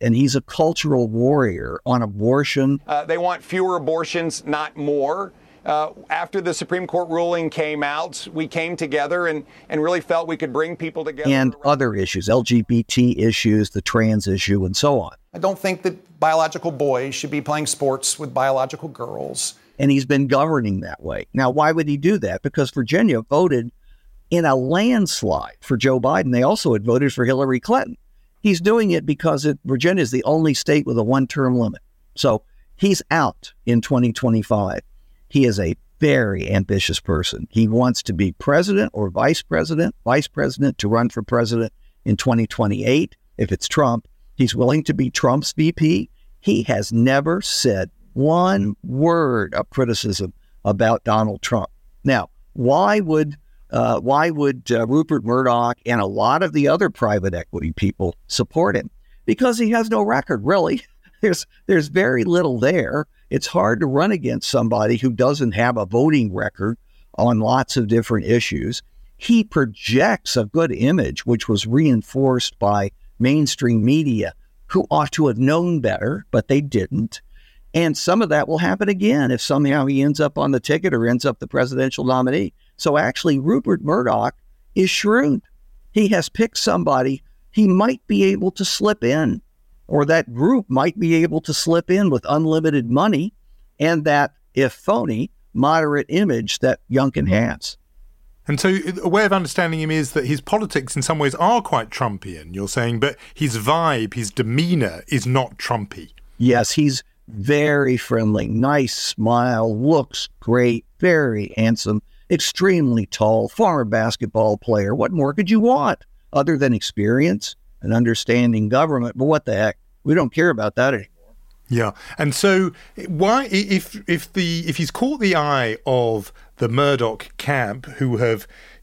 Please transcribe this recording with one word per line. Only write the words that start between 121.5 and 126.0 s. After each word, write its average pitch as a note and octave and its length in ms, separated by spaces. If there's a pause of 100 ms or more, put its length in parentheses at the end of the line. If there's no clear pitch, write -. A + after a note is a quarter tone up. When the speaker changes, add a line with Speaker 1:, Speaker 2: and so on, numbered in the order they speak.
Speaker 3:
Yeah. A#2 240 (260)
And D3 160
so F#3+ 380 (340)
why, G3 380
i-, A#3 60
if, G3+ 580
if E3+ 240
the, E3+ 340
if D#3+ 120
he's D#3+ 120
caught C4+ 300
the F#3+ 160
eye C3+ 400 (100)
of A#2 460 (240)